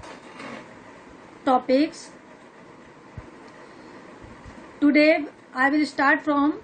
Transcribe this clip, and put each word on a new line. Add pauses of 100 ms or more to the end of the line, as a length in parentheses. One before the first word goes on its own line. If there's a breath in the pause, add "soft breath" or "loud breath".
(1400)
topics. (2750)
Today (280)
I
will
start
from